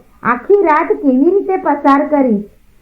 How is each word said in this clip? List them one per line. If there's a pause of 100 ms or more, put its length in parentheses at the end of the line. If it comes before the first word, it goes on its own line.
(240)
આખી
રાત
કેવી
રીતે
પસાર
કરીશ?" (380)